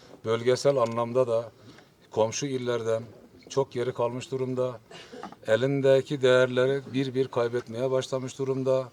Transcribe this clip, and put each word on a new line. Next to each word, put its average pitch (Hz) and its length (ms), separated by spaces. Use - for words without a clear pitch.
bölgesel 120 520
anlamda 120 520
da 113 220
komşu 113 360
illerden 120 560
çok - 240
geri 123 220
kalmış 120 360
durumda. 127 500
Elindeki 135 760
değerleri 127 600
bir 131 220
bir 131 140
kaybetmeye 120 600
başlamış 131 480
durumda. 131 540